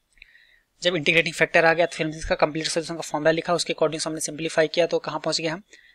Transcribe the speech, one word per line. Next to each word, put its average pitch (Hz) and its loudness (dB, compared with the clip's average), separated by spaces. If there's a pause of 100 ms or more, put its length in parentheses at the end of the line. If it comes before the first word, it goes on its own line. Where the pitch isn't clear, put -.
(800)
जब 180 2
इंटीग्रेटिंग 165 2
फैक्टर 165 4
आ 165 6
गया 170 4
तो - -4
फिर 160 -2
हमने 156 -6
इसका 165 -2
कंप्लीट 160 0
सॉल्यूशन 165 -4
का 156 -6
फॉर्मूला 151 0
लिखा, 165 -2
उसके 165 -2
according 156 0
से 165 -4
हमने 156 -8
सिंप्लीफाई 160 0
किया। 170 2
तो 165 0
कहाँ 151 -6
पहुँच 160 -2
गए 165 -2
हम, 170 -6 (320)